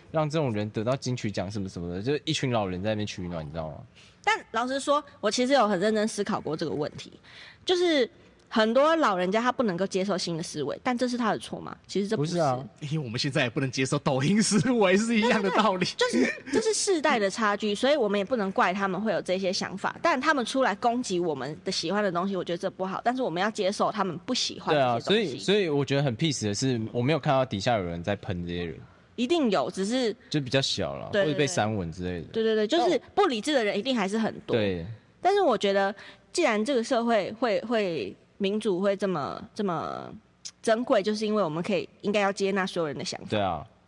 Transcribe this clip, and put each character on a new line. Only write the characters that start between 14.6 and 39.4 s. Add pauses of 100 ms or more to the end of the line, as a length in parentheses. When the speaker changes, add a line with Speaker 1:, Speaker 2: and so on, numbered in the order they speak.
Speaker 3:
维
是
一
样
的
道
理。 (100)
Speaker 2:
对，
对，
对，
就
是，
这
是
世
代
的
差
距，
所
以
我
们
也
不
能
怪
他
们
会
有
这
些
想
法，
但
他
们
出
来
攻
击
我
们
的
喜
欢
的
东
西，
我
觉
得
这
不
好，
但
是
我
们
要
接
受
他
们
不
喜
欢
这
些
东
西。
Speaker 1:
对
啊，
所
以，
所
以
我
觉
得
很
peace
的
是， (120)
我
没
有
看
到
底
下
有
人
在
喷
这
些
人。 (380)
Speaker 2:
一
定
有，
只
是 (140)
Speaker 1:
就
比
较
小
啦，
Speaker 2:
对，
对，
对。
Speaker 1:
或
者
被
删
文
之
类
的。
Speaker 2:
对，
对，
对，
就
是 (140)
不
理
智
的
人
一
定
还
是
很
多。
Speaker 1:
对。 (360)
Speaker 2:
但
是
我
觉
得， (380)
既
然
这
个
社
会
会，
会 (220)
民
主
会
这
么， (160)